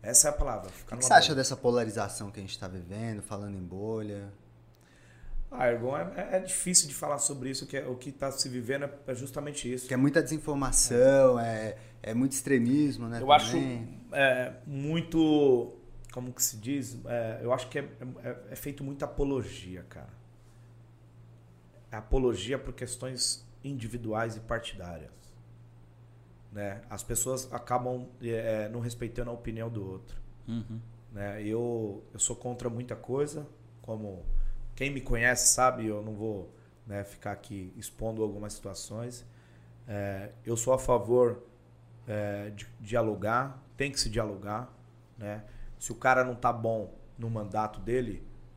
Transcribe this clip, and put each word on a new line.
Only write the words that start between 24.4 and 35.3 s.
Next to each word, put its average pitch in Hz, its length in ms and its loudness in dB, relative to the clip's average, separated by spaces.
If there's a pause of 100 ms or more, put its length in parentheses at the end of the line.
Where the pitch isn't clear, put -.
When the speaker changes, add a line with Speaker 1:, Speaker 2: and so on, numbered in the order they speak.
Speaker 1:
partidárias. 90 720 -8 (1400)
Né? 101 280 -6 (100)
As 101 120 -8
pessoas 127 500 -2
acabam, 127 560 -2 (140)
é, 110 460 0
não 117 120 -6
respeitando 120 500 -4
a - 20 -6
opinião 117 380 -6
do 104 180 -6
outro. 92 280 -10 (320)
Speaker 3:
Uhum. 113 320 -4 (320)
Speaker 1:
Né? 101 320 -6
Eu, 113 580 -2 (100)
eu 110 60 -12
sou - 180 2
contra 123 320 -6
muita 117 280 -6
coisa, 147 500 -2 (360)
como 104 420 -8 (500)
quem 135 160 -2
me 139 100 -4
conhece 120 540 4